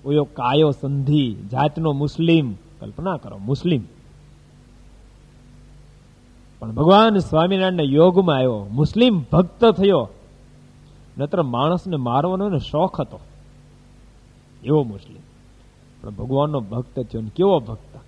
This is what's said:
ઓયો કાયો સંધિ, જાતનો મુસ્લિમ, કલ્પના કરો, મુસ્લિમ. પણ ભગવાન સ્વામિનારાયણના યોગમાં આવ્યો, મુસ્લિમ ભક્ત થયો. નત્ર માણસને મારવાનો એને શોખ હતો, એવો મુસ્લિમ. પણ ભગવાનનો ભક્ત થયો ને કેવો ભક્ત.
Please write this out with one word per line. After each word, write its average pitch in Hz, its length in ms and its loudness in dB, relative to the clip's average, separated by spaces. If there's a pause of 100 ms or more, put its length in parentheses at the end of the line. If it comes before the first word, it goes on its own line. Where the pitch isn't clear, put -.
ઓયો 147 180 2
કાયો 139 480 2
સંધિ, 139 640 0
જાતનો 139 580 -4
મુસ્લિમ, 147 640 0
કલ્પના 143 640 -10
કરો, 101 200 -16
મુસ્લિમ. 131 440 -2 (2750)
પણ 110 120 -12
ભગવાન 196 460 4
સ્વામિનારાયણના 180 680 0
યોગમાં 165 520 4
આવ્યો, 117 360 -2
મુસ્લિમ 180 500 2 (100)
ભક્ત 180 340 2
થયો. 180 440 2 (1080)
નત્ર 147 240 -2
માણસને 151 540 -2
મારવાનો 151 520 -2
એને 170 120 -2
શોખ 190 420 -2
હતો, 113 180 -10 (1400)
એવો 143 200 2
મુસ્લિમ. - 380 -12 (800)
પણ 101 80 -14
ભગવાનનો 131 500 -2
ભક્ત 117 400 -8
થયો 117 220 -8
ને 110 140 -10
કેવો 185 240 2
ભક્ત. 110 480 -12